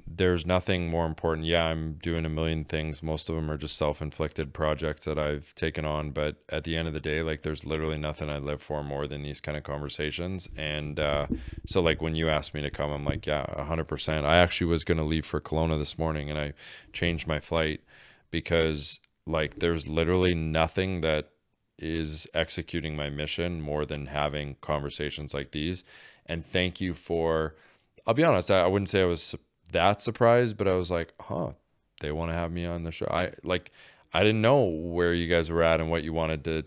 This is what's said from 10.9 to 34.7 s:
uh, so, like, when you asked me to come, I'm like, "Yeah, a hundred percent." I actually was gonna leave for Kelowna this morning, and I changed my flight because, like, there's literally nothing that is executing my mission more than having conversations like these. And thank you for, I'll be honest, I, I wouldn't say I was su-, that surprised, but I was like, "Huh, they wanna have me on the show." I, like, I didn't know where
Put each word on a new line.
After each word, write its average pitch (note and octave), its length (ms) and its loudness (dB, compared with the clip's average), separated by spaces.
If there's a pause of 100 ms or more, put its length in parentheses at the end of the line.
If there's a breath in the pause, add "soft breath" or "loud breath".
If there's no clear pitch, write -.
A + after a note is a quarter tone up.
uh, D2 280 2 (400 loud breath)
so, F#2+ 160 2
like, D#2+ 180 4
when D#2+ 140 0
you D#2+ 160 2
asked D2+ 240 0
me D2+ 80 -4
to C#2+ 80 -4
come, D2 220 -4
I'm C#2+ 120 -4
like, C#2+ 220 -2
"Yeah, D2+ 220 0
a D2+ 160 -6
hundred D#2+ 240 -2
percent." D#2 360 0
I D#2 140 6
actually F2 300 4
was E2 140 2
gonna D#2+ 220 2
leave D#2 220 0
for D#2+ 120 -4
Kelowna D#2+ 400 0
this D2 200 -4
morning, D#2 320 -2
and D2+ 80 -4
I D2 160 -4 (400 loud breath)
changed E2+ 320 0
my D2+ 140 0
flight D#2+ 420 0 (480 soft breath)
because, D#2+ 720 0 (260)
like, D#2 320 0
there's E2 280 2
literally E2+ 480 4
nothing D#2+ 680 0
that D#2 300 0 (460)
is D#2+ 540 -4
executing D#2+ 640 -4
my D2 140 -4
mission D#2+ 500 -4
more D2+ 240 -2
than D2 220 -6
having D2 560 -2
conversations D2 720 -4
like C#2+ 160 -6
these. E2 340 -4 (420 loud breath)
And E2 200 -6
thank F2+ 340 0
you F#2 140 -2
for, D#2+ 600 0 (500 soft breath)
I'll A#2 80 2
be C#3 80 4
honest, A2 300 4
I, F#2+ 80 8
I E2+ 80 6
wouldn't G2 200 2
say G2 140 4
I F#2 40 6
was F2 140 0
su-, - 180 -6 (340)
that F2+ 280 4
surprised, A#2 560 4
but G#2 120 0
I F#2 60 4
was F2+ 140 0
like, E2+ 240 -2 (100)
"Huh, C#2+ 300 -6 (480)
they D2+ 120 -4
wanna E2 220 -2
have E2+ 180 -2
me F2 120 -4
on E2+ 200 -4
the E2 80 -4
show." - 180 -4
I, F2 220 0 (100)
like, - 300 -2 (400 soft breath)
I E2 80 2
didn't G#2+ 220 6
know C3 200 6
where F2 500 2